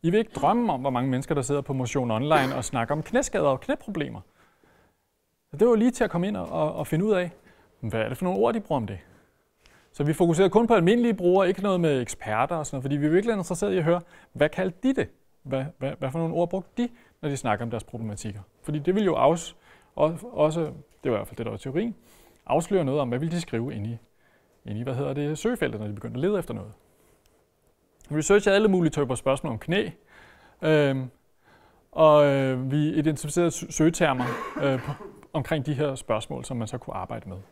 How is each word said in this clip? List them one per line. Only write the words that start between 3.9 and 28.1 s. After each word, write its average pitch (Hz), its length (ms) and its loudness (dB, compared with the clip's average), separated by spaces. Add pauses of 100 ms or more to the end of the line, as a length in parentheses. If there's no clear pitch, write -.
Så 143 60 -14
det 208 100 6
var 240 80 6
lige 233 160 4
til - 120 -2
at 208 60 0
komme 175 180 0
ind 208 100 -4
og, - 120 -8
og, 156 260 -2
og - 120 -6
finde 165 180 0
ud 220 60 2
af, 180 200 0 (480)
hvad 113 220 -2
er 107 80 -2
det 127 80 -6
for - 80 -4
nogle 180 140 0
ord, 113 140 4
de 226 60 -2
bruger 147 220 -2
om 104 60 -6
det? 92 120 -10 (920)
Så - 120 -4
vi 151 100 2
fokuserede 175 360 4
kun 226 180 4
på 233 60 6
almindelige 226 400 4
brugere, 185 340 4
ikke 185 160 -2
noget 190 160 0
med 147 220 2
eksperter 117 540 -2
og 151 100 -6
sådan - 100 -10
noget, 127 80 -6
fordi 139 120 -2
vi 143 100 0
er 151 40 4
virkelig 202 240 2
interesseret 190 400 -2
i 185 40 2
at 170 60 0
høre, 170 180 2 (320)
hvad 151 160 2
kaldte 185 340 -4
de 262 100 2
det? - 160 -2 (340)
Hvad, 135 220 -4 (120)
hvad, 135 220 -6
hvad 131 120 -4
for 165 80 -4
nogle 165 140 -2
ord 170 160 0
brugte 190 340 -4
de, 240 60 -2 (320)
når 151 80 -4
de 139 80 -4
snakker 117 280 -2
om 113 60 -6
deres 117 120 -6
problematikker? 107 580 -10 (200)
Fordi 151 180 -4
det 170 160 0
ville 208 100 2
jo 175 100 4
afs-, 156 400 2 (400)
og, 156 240 0 (120)
også, 156 280 0 (440)
det 131 80 0
var 110 60 0
i - 0 -
hvert 104 100 -6
fald - 100 -16
det, 117 80 -6
der 110 60 -6
var 110 60 -8
teorien, 175 380 -4 (500)
afsløre 170 380 0
noget 151 180 0
om, 127 80 -2
hvad 123 100 -2
ville 160 160 -4
de 170 60 -2
skrive 120 340 -4
inde 104 140 -6
i, 117 80 -8 (720)
inde 107 100 -6
i, 120 40 -8
hvad 127 120 -6
hedder 139 180 -4
det, 147 240 -4
søgefeltet, 156 420 -2
når 107 80 -6
de 104 60 -6
begyndte 113 240 -10
at 131 40 -4
lede 196 180 0
efter 143 140 -8
noget. 107 180 -10 (1400)
Vi 147 80 -2